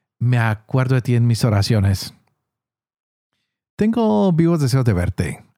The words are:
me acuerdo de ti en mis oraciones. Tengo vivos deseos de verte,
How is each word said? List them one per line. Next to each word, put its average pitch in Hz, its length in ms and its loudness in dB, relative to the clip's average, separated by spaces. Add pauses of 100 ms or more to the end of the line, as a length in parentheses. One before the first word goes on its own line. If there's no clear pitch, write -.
(200)
me 123 180 0
acuerdo 120 560 -2
de 123 80 0
ti 120 140 -2
en 117 100 2
mis 117 180 0
oraciones. 101 720 0 (1600)
Tengo 214 560 0
vivos 165 280 2
deseos 131 240 0
de 113 80 2
verte, 87 520 -4 (140)